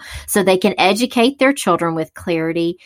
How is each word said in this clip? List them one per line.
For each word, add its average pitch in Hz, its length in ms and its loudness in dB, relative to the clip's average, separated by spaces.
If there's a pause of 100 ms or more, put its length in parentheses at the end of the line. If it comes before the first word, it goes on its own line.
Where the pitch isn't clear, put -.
(260)
so 202 160 0
they 185 140 4
can 185 220 0
educate 233 600 0
their 285 140 4
children 170 420 -2
with 160 200 -6
clarity 170 720 -2